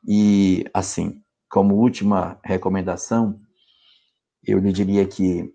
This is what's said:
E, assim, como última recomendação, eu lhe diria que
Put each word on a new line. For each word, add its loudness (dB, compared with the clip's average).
E, 2
assim, -6
como 4
última 0
recomendação, -4
eu 0
lhe 0
diria 0
que -2